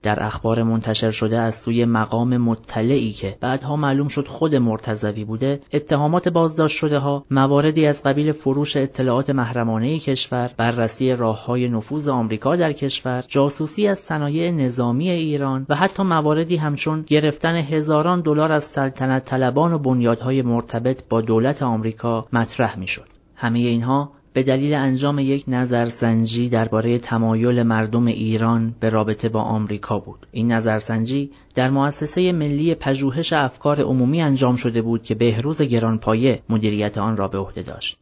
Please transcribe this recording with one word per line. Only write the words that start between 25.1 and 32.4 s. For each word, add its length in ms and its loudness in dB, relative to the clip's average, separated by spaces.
یک 280 0
نظرسنجی 1000 0
درباره 480 2
تمایل 680 2
مردم 440 2
ایران 720 0
به 100 2
رابطه 400 0
با 120 -2
آمریکا 580 -2
بود. 320 -18
این 200 0
نظرسنجی 800 0
در 140 2
مؤسسه 640 0
ملی 440 0